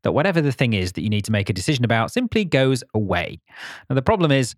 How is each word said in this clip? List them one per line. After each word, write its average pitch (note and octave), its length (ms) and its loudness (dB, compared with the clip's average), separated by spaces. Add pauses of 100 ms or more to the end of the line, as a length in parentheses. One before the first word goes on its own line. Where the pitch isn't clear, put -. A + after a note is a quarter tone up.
that E2+ 100 0
whatever E3 260 2
the D3 140 2
thing A#2+ 180 0
is F#2 220 -2
that - 80 -6
you G#2 80 -2
need G#2 160 -2
to A2 60 -4
make G2+ 180 0
a A2 40 -2
decision A#2+ 300 0
about A2+ 280 0
simply A3+ 340 -2
goes C3+ 480 0
away. F#2 480 -2 (480)
Now, C3 60 -2
the C3 60 4
problem F3 300 4
is C3+ 260 2